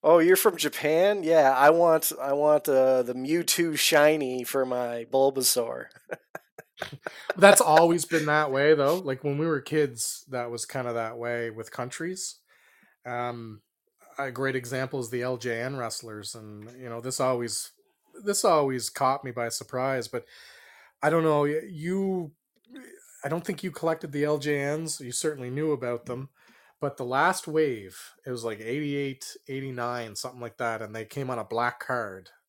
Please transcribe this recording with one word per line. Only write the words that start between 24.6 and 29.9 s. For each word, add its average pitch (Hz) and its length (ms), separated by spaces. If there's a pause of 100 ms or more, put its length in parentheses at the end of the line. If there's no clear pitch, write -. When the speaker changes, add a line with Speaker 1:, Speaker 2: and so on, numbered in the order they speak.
Speaker 2:
Ns. 160 240
You 120 100
certainly 135 380
knew 151 220
about 120 340
them. 127 240 (520)
But 139 160
the 131 80
last 147 420
wave, 131 520 (260)
it 131 60
was, 117 140
like, 110 160
eighty-eight, 139 720 (140)
eighty-nine, 123 680